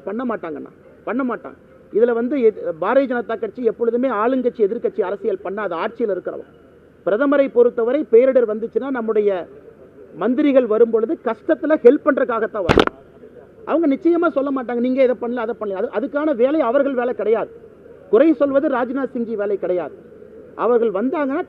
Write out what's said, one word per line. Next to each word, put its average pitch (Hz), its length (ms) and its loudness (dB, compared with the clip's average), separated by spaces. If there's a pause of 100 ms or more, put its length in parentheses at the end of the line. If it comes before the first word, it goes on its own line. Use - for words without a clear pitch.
பண்ண 220 260 -8
மாட்டாங்கண்ணா, 160 400 -8 (340)
பண்ண 254 200 -4
மாட்டாங்க. 208 300 -8 (400)
இதுல 233 200 4
வந்து 240 240 -2
எது-, 175 460 0
பாரதிய 262 240 2
ஜனதா 226 320 -6
கட்சி 226 240 -8
எப்பொழுதுமே 240 460 0
ஆளுங்கட்சி 240 480 -2
எதிர்க்கட்சி 220 440 -2
அரசியல் 202 420 -4
பண்ணாது, 202 280 -6
ஆட்சியில் 202 460 -4
இருக்கிறவங்க. - 260 -10 (600)
பிரதமரை 277 460 2
பொறுத்தவரை 240 600 2
பேரிடர் 247 360 6
வந்துச்சுன்னா 220 420 -4
நம்முடைய 214 580 -2 (680)
மந்திரிகள் 254 500 0
வரும் 226 240 0
பொழுது 226 340 -4
கஷ்டத்துல 302 520 -4
ஹெல்ப் 294 300 6
பண்றதுக்காகத்தான் 226 600 -2
வரும். - 320 2 (680)
அவங்க 285 300 2
நிச்சயமா 339 320 0
சொல்ல 269 340 -2
மாட்டாங்க, 240 140 -6
"நீங்க 254 280 0
இதை 254 180 2
பண்ணல, 240 140 -6
அதை 233 240 -6
பண்ணல." 208 140 -6
அது, 208 340 -4
அதுக்கான 294 280 -2
வேலை 269 260 2
அவர்கள் 269 320 2
வேலை 247 200 -2
கிடையாது. 208 360 -2 (600)
குறை 285 240 6
சொல்வது 277 360 2
ராஜ்நாத் 254 440 -2
சிங்ஜி 233 220 -4
வேலை 202 240 -2
கிடையாது. 175 340 -2 (600)
அவர்கள் 226 340 2
வந்தாங்கன்னா, 269 600 -2